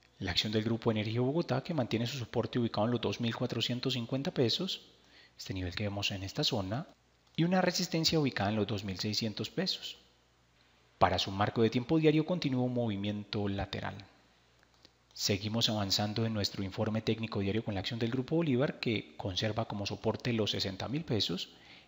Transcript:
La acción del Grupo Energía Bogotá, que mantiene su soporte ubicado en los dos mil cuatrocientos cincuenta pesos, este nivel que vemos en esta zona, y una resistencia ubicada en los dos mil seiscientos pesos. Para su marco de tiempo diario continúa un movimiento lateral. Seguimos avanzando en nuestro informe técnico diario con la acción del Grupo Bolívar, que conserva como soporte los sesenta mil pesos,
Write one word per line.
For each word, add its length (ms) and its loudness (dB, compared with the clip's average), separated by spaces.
La 140 -2
acción 200 0
del 120 4
Grupo 260 2
Energía 300 0
Bogotá, 420 2
que 120 -6
mantiene 340 0
su 100 -4
soporte 400 -2
ubicado 280 2
en 40 2
los 100 2
dos 200 0
mil 160 0
cuatrocientos 560 -2
cincuenta 420 -2
pesos, 460 2
este 160 -8
nivel 220 -4
que 80 -2
vemos 260 -2
en 140 -6
esta 180 -4
zona, 460 -2
y 80 4
una 160 4
resistencia 580 2
ubicada 320 2
en 60 0
los 100 2
dos 160 -4
mil 160 -6
seiscientos 500 -2
pesos. 480 -4
Para 220 6
su 100 -2
marco 320 2
de 80 6
tiempo 300 2
diario 260 4
continúa 380 0
un 100 -2
movimiento 720 -2
lateral. 460 -4
Seguimos 560 0
avanzando 580 0
en 80 -2
nuestro 300 -2
informe 360 -2
técnico 380 -2
diario 260 0
con 100 -4
la 60 -2
acción 200 -6
del 100 0
Grupo 240 -2
Bolívar, 460 2
que 360 -2
conserva 500 -2
como 200 -4
soporte 460 -2
los 180 2
sesenta 380 -4
mil 160 -4
pesos, 460 0